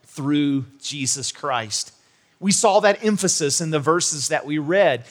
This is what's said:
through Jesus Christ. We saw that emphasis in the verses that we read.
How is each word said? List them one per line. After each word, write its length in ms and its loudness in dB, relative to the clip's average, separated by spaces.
through 640 -2
Jesus 520 -6
Christ. 600 -6
We 140 0
saw 280 4
that 220 4
emphasis 580 0
in 100 -4
the 100 0
verses 480 0
that 180 -2
we 120 -4
read. 520 2